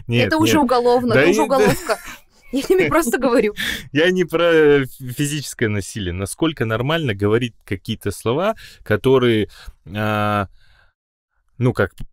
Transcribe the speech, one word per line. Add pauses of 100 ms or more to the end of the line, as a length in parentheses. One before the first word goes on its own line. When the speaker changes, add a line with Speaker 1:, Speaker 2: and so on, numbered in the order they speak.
Speaker 1:
Нет,
Speaker 2:
Это
уже
Speaker 1:
нет.
Speaker 2:
уголовно,
Speaker 1:
Да
Speaker 2:
это
уже
Speaker 1:
и
да.
Speaker 2:
уголовка. (560)
Я
тебе
просто
говорю. (200)
Speaker 1:
<laughs>
Я
не
про, (100)
э,
фи-,
физическое
насилие.
Насколько
нормально
говорить (120)
какие-то
слова, (280)
которые... (440)
а, (1080)
ну,
как
п-,